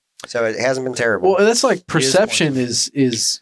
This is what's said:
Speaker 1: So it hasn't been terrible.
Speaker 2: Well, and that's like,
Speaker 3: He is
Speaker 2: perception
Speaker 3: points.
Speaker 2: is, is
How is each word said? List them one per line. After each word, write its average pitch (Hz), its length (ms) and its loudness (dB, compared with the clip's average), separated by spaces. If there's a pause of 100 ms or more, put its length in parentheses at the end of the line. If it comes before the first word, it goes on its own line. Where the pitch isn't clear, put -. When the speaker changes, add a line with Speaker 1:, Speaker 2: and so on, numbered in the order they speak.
(260)
Speaker 1:
So 117 180 -4
it 110 140 -4
hasn't 131 260 -2
been 127 100 -6
terrible. 120 360 0
Speaker 2:
Well, 185 80 2
and 202 100 4
that's 233 160 2
like, 214 140 0
Speaker 3:
He - 40 -18
is - 40 -20
Speaker 2:
perception 160 680 0
Speaker 3:
points. 123 340 -2
Speaker 2:
is, - 60 -20
is 127 480 0